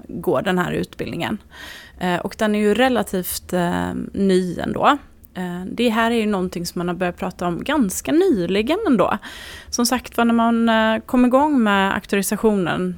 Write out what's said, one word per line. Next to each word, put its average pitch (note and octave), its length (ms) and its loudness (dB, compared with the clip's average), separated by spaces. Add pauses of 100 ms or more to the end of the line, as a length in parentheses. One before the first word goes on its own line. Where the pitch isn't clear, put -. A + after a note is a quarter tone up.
går D#3+ 340 -2
den F#3 160 0
här E3+ 140 -2
utbildningen. - 640 -6 (640)
Eh, F3+ 160 0
och - 220 -6
den G#3+ 160 0
är G#3 40 0
ju G#3 160 4
relativt, G#3+ 800 0
eh, F3+ 420 0 (180)
ny F#3 460 2
ändå. - 400 2 (360)
Eh, F3+ 380 -8
det A#3 160 0
här A3+ 220 2
är A#3+ 40 0
ju A3 120 0
någonting F#3 400 -2
som - 120 -8
man F3 100 -2
har F3+ 60 -2
börjat F3 220 -4
prata F#3 300 -6
om E3+ 180 -4
ganska C4 480 0
nyligen A#3+ 720 2
ändå. G#3 320 2 (520)
Som A#3+ 160 0
sagt - 300 -4
var, A#3 80 2
när A#3 100 2
man, A#3 340 2
eh, A3 380 2
kom B3 180 4
igång C4 380 4
med G3 320 2
auktorisationen F#3+ 1040 0